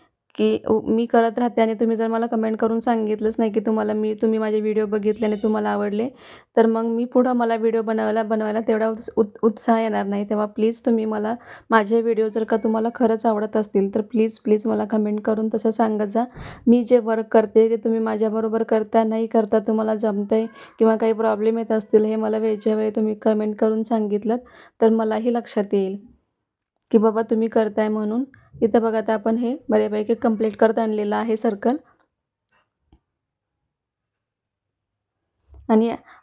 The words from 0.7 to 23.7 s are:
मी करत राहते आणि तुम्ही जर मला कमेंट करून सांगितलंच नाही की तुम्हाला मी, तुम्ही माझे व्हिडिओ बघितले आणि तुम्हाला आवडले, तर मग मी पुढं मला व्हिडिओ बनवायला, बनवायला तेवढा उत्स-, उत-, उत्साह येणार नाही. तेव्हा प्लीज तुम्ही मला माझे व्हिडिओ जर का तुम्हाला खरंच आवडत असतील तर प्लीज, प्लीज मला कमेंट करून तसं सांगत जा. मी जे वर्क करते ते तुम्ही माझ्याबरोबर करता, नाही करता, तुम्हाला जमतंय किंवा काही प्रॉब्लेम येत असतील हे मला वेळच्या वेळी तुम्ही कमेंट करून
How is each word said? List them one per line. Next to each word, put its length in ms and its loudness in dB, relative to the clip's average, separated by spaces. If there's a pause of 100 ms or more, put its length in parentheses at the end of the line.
मी 260 0
करत 320 -2
राहते 240 -2
आणि 120 0
तुम्ही 220 -2
जर 100 -2
मला 200 -2
कमेंट 300 -2
करून 240 0
सांगितलंच 580 -2
नाही 140 0
की 80 0
तुम्हाला 320 -2
मी, 220 -2
तुम्ही 240 0
माझे 220 0
व्हिडिओ 260 0
बघितले 400 -2
आणि 160 0
तुम्हाला 260 0
आवडले, 400 -2 (480)
तर 100 6
मग 180 2
मी 200 -2
पुढं 280 2
मला 240 0
व्हिडिओ 260 0
बनवायला, 400 0
बनवायला 380 -2
तेवढा 280 0
उत्स-, 280 -8
उत-, 260 0
उत्साह 360 0
येणार 280 -2
नाही. 240 -4
तेव्हा 160 -2
प्लीज 400 -2
तुम्ही 180 2
मला 300 -4 (360)
माझे 300 2
व्हिडिओ 280 0
जर 160 -2
का 120 0
तुम्हाला 380 0
खरंच 320 0
आवडत 300 0
असतील 380 0
तर 60 0
प्लीज, 380 -2
प्लीज 280 0
मला 180 -2
कमेंट 360 -2
करून 340 -2
तसं 160 0
सांगत 320 0
जा. 220 -2 (420)
मी 180 6
जे 140 6
वर्क 320 -2
करते 400 4
ते 60 0
तुम्ही 240 -2
माझ्याबरोबर 640 -2
करता, 420 2
नाही 220 -2
करता, 320 2
तुम्हाला 360 0
जमतंय 520 0 (320)
किंवा 180 4
काही 160 0
प्रॉब्लेम 460 0
येत 140 -4
असतील 320 2
हे 120 -2
मला 220 -2
वेळच्या 360 0
वेळी 160 0
तुम्ही 240 0
कमेंट 420 0
करून 260 0